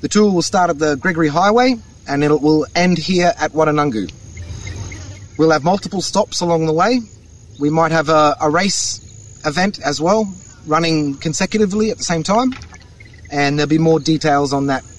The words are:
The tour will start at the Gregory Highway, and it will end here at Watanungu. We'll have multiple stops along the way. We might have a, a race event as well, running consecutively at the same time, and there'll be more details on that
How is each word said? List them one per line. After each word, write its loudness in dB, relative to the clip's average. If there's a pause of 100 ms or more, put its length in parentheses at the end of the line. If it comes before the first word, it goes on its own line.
The -4
tour 4
will 0
start 0
at -2
the 0
Gregory 0
Highway, 2 (300)
and -2
it 2
will 2
end 2
here 0
at -4
Watanungu. 0 (1300)
We'll 4
have 0
multiple -2
stops -4
along 0
the 0
way. 2 (580)
We 0
might 2
have 0
a, 4
a 0
race -2 (440)
event -2
as -4
well, 0 (340)
running 0
consecutively -2
at -6
the -8
same -2
time, 0 (760)
and 0
there'll 0
be 2
more 4
details 0
on 0
that -2 (140)